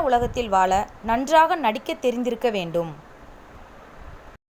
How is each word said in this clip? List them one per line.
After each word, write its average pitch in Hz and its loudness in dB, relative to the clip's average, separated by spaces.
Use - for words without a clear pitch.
உலகத்தில் 240 0
வாழ 190 4
நன்றாக 311 4
நடிக்க 226 -2
தெரிந்திருக்க 240 -2
வேண்டும். 170 -4